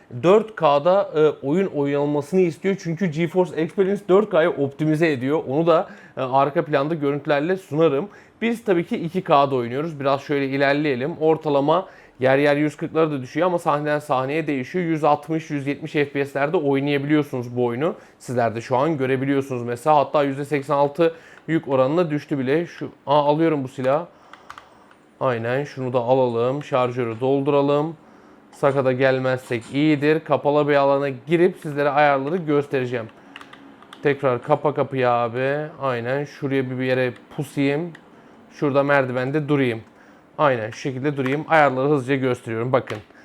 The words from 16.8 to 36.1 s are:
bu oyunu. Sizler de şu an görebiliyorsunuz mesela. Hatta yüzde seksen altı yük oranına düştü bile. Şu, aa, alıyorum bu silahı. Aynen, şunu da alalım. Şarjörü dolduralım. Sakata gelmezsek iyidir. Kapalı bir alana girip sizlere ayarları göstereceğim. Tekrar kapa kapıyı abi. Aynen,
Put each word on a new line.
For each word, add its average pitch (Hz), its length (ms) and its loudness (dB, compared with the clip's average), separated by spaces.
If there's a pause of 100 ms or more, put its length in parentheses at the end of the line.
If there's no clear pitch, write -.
bu 123 100 0
oyunu. 131 300 -2 (240)
Sizler 120 360 -2
de 117 60 -8
şu 123 160 -2
an 151 200 0
görebiliyorsunuz 135 680 -2
mesela. 120 320 0
Hatta 143 280 2
yüzde 139 220 -4
seksen 143 280 -4
altı 143 400 2 (340)
yük 160 200 -2
oranına 143 420 2
düştü 147 300 -4
bile. 143 280 0
Şu, - 240 -12 (160)
aa, 147 180 4
alıyorum 151 380 2
bu 131 40 -8
silahı. 135 380 -2 (1120)
Aynen, 123 440 -2
şunu 131 300 -8
da 131 60 2
alalım. 127 640 0
Şarjörü 123 560 -2
dolduralım. 143 760 2 (540)
Sakata 135 400 0
gelmezsek 131 720 0 (100)
iyidir. 151 460 2
Kapalı 147 480 2
bir 147 80 4
alana 139 340 2
girip 165 480 0
sizlere 143 320 -2
ayarları 143 480 2
göstereceğim. 139 680 -2 (1000)
Tekrar 135 400 0
kapa 147 300 0
kapıyı 131 360 0
abi. 127 600 -2 (120)
Aynen, 131 440 -4